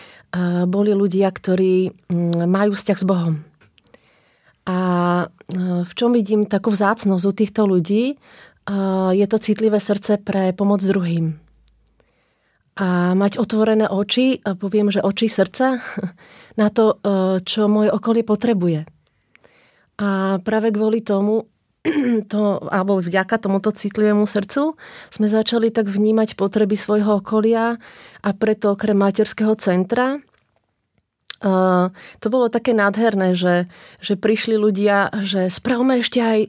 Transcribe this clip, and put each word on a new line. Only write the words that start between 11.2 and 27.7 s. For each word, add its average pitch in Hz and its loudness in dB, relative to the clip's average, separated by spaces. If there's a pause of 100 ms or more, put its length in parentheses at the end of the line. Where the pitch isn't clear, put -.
A 180 0
mať 202 0
otvorené 220 0
oči, 208 0
a 196 -2
poviem, 208 0
že 196 0
oči 196 0
srdca, 254 0 (380)
<laughs> - -10
na 208 4
to, 214 2
e, 190 0
čo 214 0
moje 214 2
okolie 226 0
potrebuje. 190 0 (1120)
A 196 -2
práve 220 0
kvôli 220 0
tomu, 214 0 (400)
<clears throat> 247 0
to, 208 0
alebo 196 0
vďaka 190 -2
tomuto 196 -2
citlivému 208 0
srdcu, 277 -2 (320)
sme - -2
začali 220 0
tak 220 0
vnímať 214 0
potreby 202 0
svojho 208 0
okolia 226 0 (420)